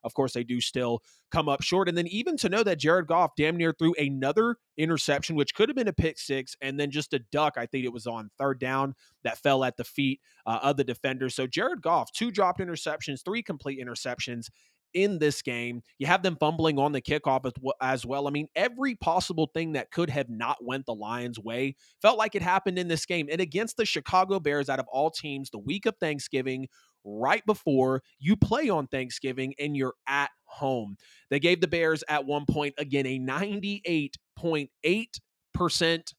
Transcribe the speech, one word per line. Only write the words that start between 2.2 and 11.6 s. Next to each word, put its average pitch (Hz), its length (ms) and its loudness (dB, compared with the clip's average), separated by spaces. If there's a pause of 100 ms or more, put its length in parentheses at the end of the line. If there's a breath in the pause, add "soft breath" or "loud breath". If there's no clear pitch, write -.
to 220 120 0
know 214 140 2
that 180 160 2
Jared 160 280 4
Goff 165 280 4
damn 160 220 2
near 165 160 2
threw 160 260 4
another 147 560 2 (220)
interception, 156 580 0
which 143 180 0
could 220 140 4
have 269 80 -4
been 233 140 2
a 165 40 -4
pick 160 240 0
six, 135 440 -4
and 135 180 -4
then 143 100 0
just 147 240 -4
a 135 60 0
duck, 147 380 0
I 120 80 -4
think 131 180 -4
it 123 80 -2
was 117 160 -8
on 113 320 -8
third 139 200 2
down, 135 360 0 (280 soft breath)
that 117 140 -2
fell 135 280 4
at 123 100 -2
the - 80 -8
feet, 139 380 -2 (240 soft breath)
uh, 113 180 -2
of 139 140 2
the 135 80 2
defender. 127 440 -2
So 131 160 -2
Jared 214 360 -2